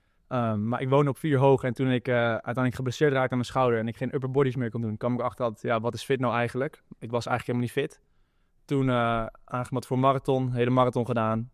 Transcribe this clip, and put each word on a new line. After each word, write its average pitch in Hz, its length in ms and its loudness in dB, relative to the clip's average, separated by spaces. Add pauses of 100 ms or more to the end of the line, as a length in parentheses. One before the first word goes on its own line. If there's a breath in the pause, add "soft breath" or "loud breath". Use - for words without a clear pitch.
(280)
Ehm, 113 400 -2
maar 120 140 -2
ik 131 80 -2
woonde 143 200 4
op 127 80 -4
vier 147 200 0
hoog 135 260 6
en 127 100 -2
toen 131 160 0
ik, 127 180 0
eh, 123 80 2
uiteindelijk 117 600 0
geblesseerd 131 380 0
raakte 131 160 0
aan 127 80 -2
mijn 123 120 -2
schouder 123 300 2
en 113 80 -2
ik 117 100 -8
geen 131 180 -6
upper 131 160 -4
bodies 131 240 2
meer 120 140 -4
kon 117 120 -6
doen, 110 160 -4
kwam 123 160 -2
ik 117 60 -2
achter 123 260 -4
dat, 113 160 -6
ja, 120 180 0
wat 113 140 -2
is 113 100 -10
fit 135 160 0
nou 123 140 0
eigenlijk? 120 500 -4 (160)
Ik 113 120 -12
was 120 140 -2
eigenlijk 123 200 -2
helemaal 123 160 -2
niet 127 300 -2
fit. - 100 -20 (640)
Toen, 135 240 2
eh, 117 360 0 (180)
aangemeld 123 420 -6
voor 131 140 0
marathon, 131 520 2
hele 123 180 2
marathon 127 360 2
gedaan. 113 480 -2